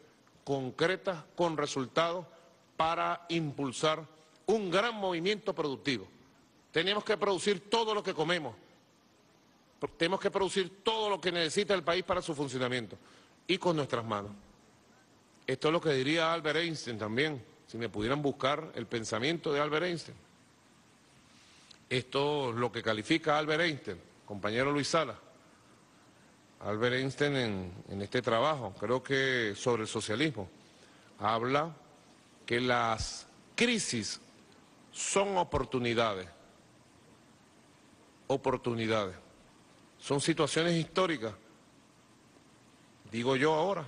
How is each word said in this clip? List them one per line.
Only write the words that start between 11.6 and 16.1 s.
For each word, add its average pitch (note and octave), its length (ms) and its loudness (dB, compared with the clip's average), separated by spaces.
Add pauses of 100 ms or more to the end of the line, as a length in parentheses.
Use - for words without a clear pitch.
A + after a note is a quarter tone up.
el F#3 120 2
país F3 180 2
para F3+ 180 0
su E3+ 140 -4
funcionamiento B2+ 640 -2 (480)
y F#3 120 0
con F3 180 2
nuestras B2 280 -2
manos. G#2 280 -4 (1120)
Esto C3 220 0
es D#3 40 4
lo E3+ 80 2
que D#3+ 100 2
diría D3+ 420 2